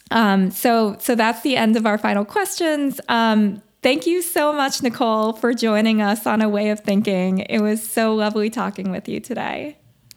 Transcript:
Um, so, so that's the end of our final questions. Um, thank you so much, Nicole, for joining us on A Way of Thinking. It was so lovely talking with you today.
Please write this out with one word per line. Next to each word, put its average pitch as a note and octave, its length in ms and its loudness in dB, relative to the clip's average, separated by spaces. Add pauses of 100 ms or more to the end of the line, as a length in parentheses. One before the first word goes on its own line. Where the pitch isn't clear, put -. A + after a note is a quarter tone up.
(120)
Um, G3 400 4
so, A3+ 480 2
so B3 160 -2
that's A3+ 260 0
the C#4 160 0
end A3 180 4
of A3 120 2
our G#3+ 100 2
final G#3 280 0
questions. D#4 840 -2
Um, A3 520 2 (200)
thank C4+ 240 2
you F4 160 0
so D4+ 320 0
much, C4+ 300 -2
Nicole, A3+ 500 0
for A#3 200 -2
joining A3 480 2
us G#3 260 -2
on A3 140 2
A A3 80 2
Way G#3 200 0
of G#3 120 -2
Thinking. F#3+ 580 0
It - 200 -4
was G#3+ 280 0
so A3+ 260 0
lovely G#3+ 380 -2
talking F#3+ 400 -6
with - 180 -8
you - 100 -6
today. A3 580 -8 (400)